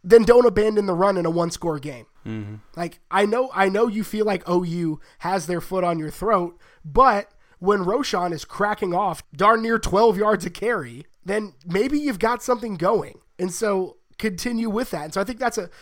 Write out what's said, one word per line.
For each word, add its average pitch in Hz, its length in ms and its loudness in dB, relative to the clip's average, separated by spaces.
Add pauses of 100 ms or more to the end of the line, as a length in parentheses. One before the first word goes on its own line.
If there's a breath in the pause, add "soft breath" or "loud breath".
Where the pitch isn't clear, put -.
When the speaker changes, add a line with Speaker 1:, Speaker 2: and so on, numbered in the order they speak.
Speaker 1:
then 220 220 8
don't 240 220 8
abandon 214 400 2
the 185 80 0
run 190 220 2
in 170 100 0
a 165 40 0
one-score 170 480 -2
game. 135 280 -14 (200)
Speaker 2:
Mm-hmm. 107 300 -10 (200)
Speaker 1:
Like, 170 240 -8 (100)
I 202 160 2
know, 254 260 0
I 196 160 2
know 208 180 2
you 214 160 -2
feel 214 220 -2
like 196 240 -2
O 175 140 2
U 170 380 -4 (180 soft breath)
has 175 280 -4
their 170 140 -4
foot 185 240 -4
on 170 140 0
your 156 120 -8
throat, 185 480 -2 (240 soft breath)
but 202 480 4 (280 soft breath)
when 196 260 2
Roschon 185 480 -2
is 156 140 -10
cracking 202 480 -2
off 180 280 -2 (140)
darn 214 240 4
near 226 180 0
twelve 214 380 2
yards 208 300 0
a 180 40 -8
carry, 147 540 -6 (180)
then 202 300 -6 (140)
maybe 226 320 0
you've 277 200 -4
got 233 240 0
something 233 340 -2
going. 175 420 -2 (200)
And 180 140 -4
so 190 460 -2 (200)
continue 226 520 -4
with 226 220 -2
that. 151 120 -6
And 156 100 -10
so 196 60 -2
I 202 40 0
think 220 140 -10
that's 247 200 -4
a, 180 100 -6 (140 loud breath)